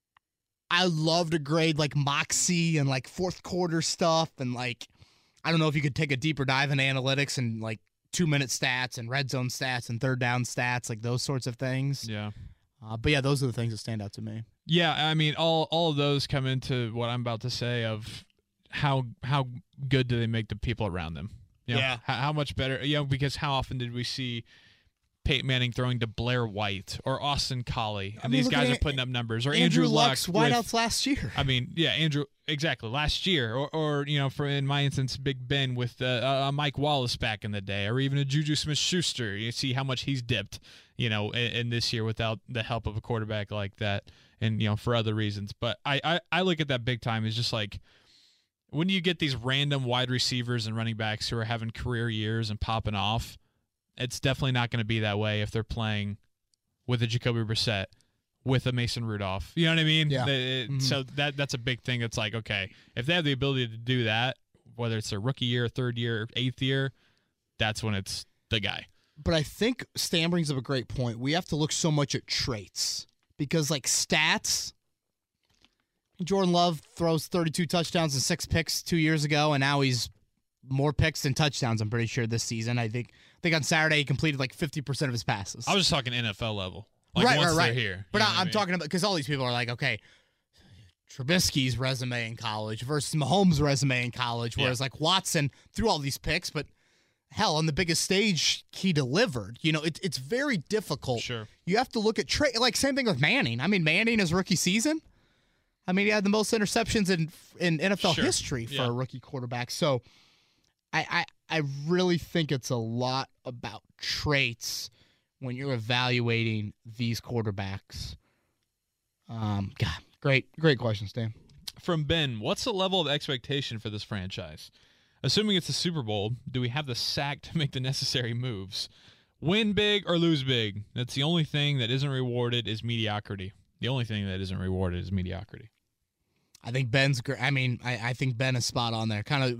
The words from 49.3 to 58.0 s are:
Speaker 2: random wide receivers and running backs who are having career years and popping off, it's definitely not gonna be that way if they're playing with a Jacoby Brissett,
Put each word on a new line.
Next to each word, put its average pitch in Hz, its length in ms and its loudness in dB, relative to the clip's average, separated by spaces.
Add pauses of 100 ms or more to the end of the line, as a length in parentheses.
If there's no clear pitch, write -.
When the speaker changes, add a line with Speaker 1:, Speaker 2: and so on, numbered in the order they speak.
Speaker 2:
random 135 480 0
wide 123 260 0
receivers 123 580 0
and 110 80 -4
running 113 200 -2
backs 107 340 -2
who 120 80 -2
are 113 80 -2
having 113 260 -4
career 117 380 -2
years 110 400 -2
and 104 100 -4
popping 113 360 -2
off, 104 420 -2 (600)
it's 127 220 -6
definitely 135 340 0
not 120 180 0
gonna 117 120 0
be 113 160 0
that 107 200 0
way 107 220 0
if 107 100 -4
they're 110 120 -2
playing 104 540 -4 (720)
with 123 140 2
a 120 60 2
Jacoby 117 340 0
Brissett, 107 440 0 (580)